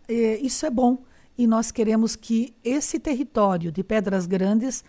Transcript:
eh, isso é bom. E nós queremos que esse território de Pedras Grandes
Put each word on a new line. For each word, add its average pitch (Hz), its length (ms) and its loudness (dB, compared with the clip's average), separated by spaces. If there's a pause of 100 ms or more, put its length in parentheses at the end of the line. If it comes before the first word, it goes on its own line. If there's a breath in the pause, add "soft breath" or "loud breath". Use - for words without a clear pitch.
eh, 226 340 0
isso 262 240 -2
é 311 60 -2
bom. 247 320 2 (340 soft breath)
E 240 100 2
nós 226 240 2
queremos 220 440 0
que 226 380 -4 (100)
esse 277 360 -2
território 202 720 -2
de 185 120 -6
Pedras 196 440 -2
Grandes 208 600 0